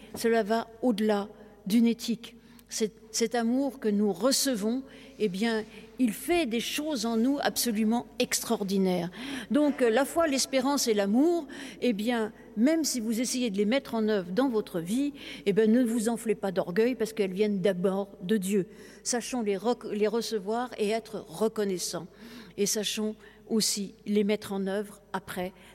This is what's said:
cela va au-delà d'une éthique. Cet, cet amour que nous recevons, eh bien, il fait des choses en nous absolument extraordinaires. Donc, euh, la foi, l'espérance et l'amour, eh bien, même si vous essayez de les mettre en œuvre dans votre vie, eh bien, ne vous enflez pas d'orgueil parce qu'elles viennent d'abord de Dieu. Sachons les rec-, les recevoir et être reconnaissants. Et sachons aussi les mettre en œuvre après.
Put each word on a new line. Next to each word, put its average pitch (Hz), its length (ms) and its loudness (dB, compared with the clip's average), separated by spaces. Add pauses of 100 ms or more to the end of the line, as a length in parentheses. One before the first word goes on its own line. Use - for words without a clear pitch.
(140)
cela 226 280 2
va 226 260 0 (140)
au-delà 214 460 2 (380)
d'une 226 200 6
éthique. 226 500 -2 (320)
Cet, 214 240 -2 (180)
cet 226 240 0
amour 254 460 0
que 220 80 0
nous 202 240 4
recevons, 233 680 0 (360)
eh 214 100 2
bien, 220 360 0 (340)
il 247 140 2
fait 339 340 0
des 226 140 -2
choses 294 440 -4
en 233 140 2
nous 269 240 2
absolument 226 640 0 (120)
extraordinaires. 190 920 0 (400)
Donc, 285 320 2
euh, 233 80 4
la 262 160 4
foi, 330 200 0
l'espérance 269 600 0
et 220 60 2
l'amour, 262 520 2 (360)
eh 240 100 2
bien, 220 400 -2 (240)
même 311 260 4
si 254 160 -2
vous 220 220 -2
essayez 247 300 -2
de 190 80 -4
les 208 80 2
mettre 269 280 0
en 214 140 2
œuvre 185 220 0
dans 254 180 2
votre 208 320 -2
vie, 254 320 -2 (320)
eh 202 80 2
bien, 220 140 4
ne 240 180 6
vous 226 240 0
enflez 220 260 -2
pas 196 160 -4
d'orgueil 190 440 0
parce 220 180 -4
qu'elles 190 220 -2
viennent 208 260 0
d'abord 190 480 0 (140)
de 208 160 2
Dieu. 185 280 0 (360)
Sachons 240 400 -4
les 202 160 0
rec-, 226 340 -2
les 208 160 2
recevoir 226 680 -2
et 208 100 0
être 220 400 -4
reconnaissants. 185 800 -2 (500)
Et 202 80 0
sachons 214 520 -2 (340)
aussi 202 440 0 (120)
les 208 180 4
mettre 208 300 -2
en 196 120 -2
œuvre 202 360 -6 (100)
après. 185 400 -8 (220)